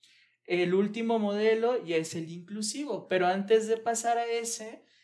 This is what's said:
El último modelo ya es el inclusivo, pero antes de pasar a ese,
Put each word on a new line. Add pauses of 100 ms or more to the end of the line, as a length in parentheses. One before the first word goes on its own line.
(480)
El
último
modelo
ya
es
el
inclusivo,
pero
antes
de
pasar
a
ese, (200)